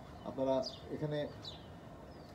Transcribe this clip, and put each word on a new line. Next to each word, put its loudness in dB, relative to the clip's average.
আপনারা 6
এখানে 2